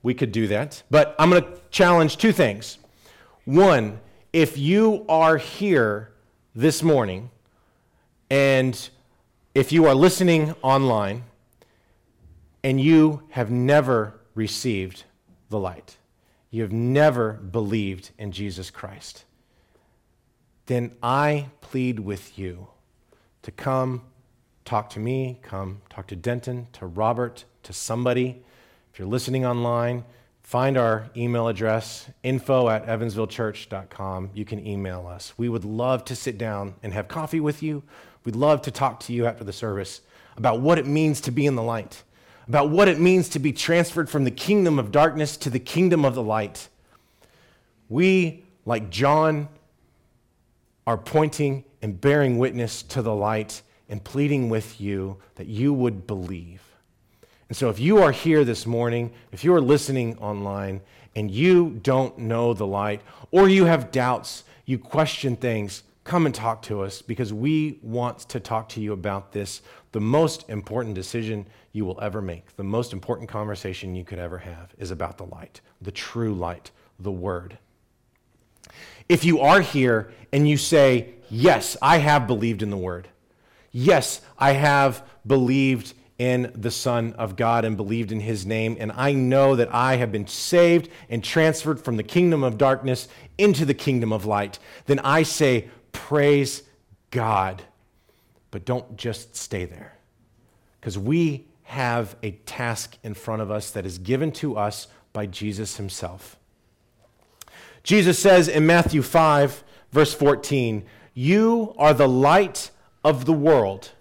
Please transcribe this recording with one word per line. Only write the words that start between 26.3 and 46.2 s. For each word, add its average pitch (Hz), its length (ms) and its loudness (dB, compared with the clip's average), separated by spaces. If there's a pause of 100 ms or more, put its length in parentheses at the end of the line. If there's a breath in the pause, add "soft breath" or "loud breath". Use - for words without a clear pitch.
to - 120 -16
Robert, 110 580 -4 (200)
to - 80 -20
somebody. 123 680 -4 (500 soft breath)
If - 60 -20
you're 95 100 -10
listening 127 360 -4
online, 120 600 -2 (360 soft breath)
find 131 380 -2
our 113 380 0
email 120 320 -2
address, 110 600 -4 (140)
info 127 460 0
at 110 180 -2
evansvillechurch 110 840 -6
dot 95 220 -12
com. 95 440 -10
You 104 100 -10
can 104 220 -12
email 92 400 -8
us. 87 300 -18
We 120 120 -4
would 113 160 -6
love 120 420 -2
to 123 100 -10
sit 113 220 -8
down 101 440 -8
and 104 100 -10
have 104 160 -6
coffee 160 320 -6
with 151 220 -4
you. 151 200 -8 (420 soft breath)
We'd 110 120 -6
love 147 260 2
to 135 80 -8
talk 123 300 -4
to - 120 -12
you 120 140 -2
after 110 180 -6
the 101 80 -12
service 101 500 -8 (340 soft breath)
about 117 240 0
what 160 180 4
it 131 80 -4
means 151 360 0
to - 80 -6
be 139 140 -2
in 139 120 0
the 117 60 -6
light, 113 420 -8 (420 soft breath)
about 143 240 0
what 190 160 6
it 165 140 2
means 180 300 4
to - 80 -6
be 139 140 -2
transferred 170 580 -2
from 143 140 0
the 123 60 0
kingdom 170 480 0
of 104 140 -4
darkness 151 460 2
to 139 120 -6
the 127 80 -4
kingdom 170 460 0
of 131 100 2
the 127 80 -4